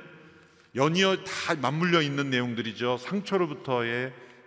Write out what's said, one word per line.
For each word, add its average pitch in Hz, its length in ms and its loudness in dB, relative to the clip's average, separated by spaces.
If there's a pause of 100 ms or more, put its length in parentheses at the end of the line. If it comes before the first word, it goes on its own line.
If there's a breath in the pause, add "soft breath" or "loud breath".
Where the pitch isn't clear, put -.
(760 loud breath)
연이어 180 500 2
다 - 300 -2
맞물려 160 480 2
있는 139 280 0
내용들이죠. 120 680 0
상처로부터의 135 1120 -2 (340 loud breath)